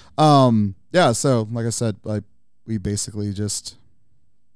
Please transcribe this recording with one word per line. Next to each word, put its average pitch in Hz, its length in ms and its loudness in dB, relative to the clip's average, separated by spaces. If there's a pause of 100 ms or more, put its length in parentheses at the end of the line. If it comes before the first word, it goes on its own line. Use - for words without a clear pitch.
(180)
um, 127 560 4 (180)
yeah. 160 200 4
So 117 380 0
like 117 160 -6
I 117 40 -4
said, 110 340 -4
like, 104 180 -6 (440)
we 110 120 -4
basically 104 540 -6
just 101 440 -8 (800)